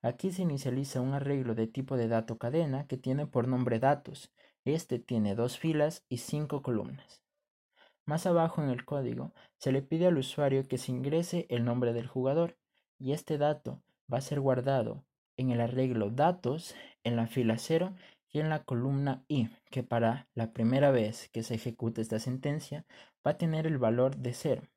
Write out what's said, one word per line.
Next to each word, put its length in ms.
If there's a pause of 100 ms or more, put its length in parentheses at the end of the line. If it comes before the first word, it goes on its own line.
Aquí 300
se 100
inicializa 580
un 140
arreglo 400
de 120
tipo 300
de 120
dato 280
cadena 500
que 120
tiene 280
por 220
nombre 320
datos. 500 (360)
Este 320
tiene 360
dos 240
filas 520
y 80
cinco 420
columnas. 600 (880)
Más 160
abajo 340
en 100
el 140
código 480 (240)
se 140
le 120
pide 260
al 100
usuario 480
que 120
se 120
ingrese 580
el 160
nombre 280
del 160
jugador 480 (420)
y 140
este 260
dato 460 (280)
va 60
a 20
ser 200
guardado 640 (320)
en 140
el 100
arreglo 500
datos, 640 (300)
en 100
la 140
fila 280
cero 380 (340)
y 120
en 80
la 160
columna 640
i, 220 (200)
que 140
para 500
la 180
primera 380
vez 380
que 160
se 100
ejecute 460
esta 180
sentencia 680 (400)
va 60
a 80
tener 300
el 100
valor 380
de 160
cero. 300 (140)